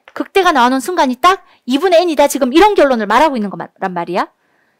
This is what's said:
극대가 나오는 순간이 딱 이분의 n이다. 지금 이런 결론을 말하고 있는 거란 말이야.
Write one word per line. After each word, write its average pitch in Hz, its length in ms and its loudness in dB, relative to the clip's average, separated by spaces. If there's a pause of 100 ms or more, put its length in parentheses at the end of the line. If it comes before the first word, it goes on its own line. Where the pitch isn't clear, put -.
(140)
극대가 370 380 0
나오는 262 280 2
순간이 294 360 -2
딱 381 300 0 (200)
이분의 330 360 2
n이다. 294 260 2
지금 254 260 -4
이런 349 220 4
결론을 254 320 2
말하고 262 300 0
있는 202 120 -6
거란 165 200 -14 (240)
말이야. 175 380 -6 (480)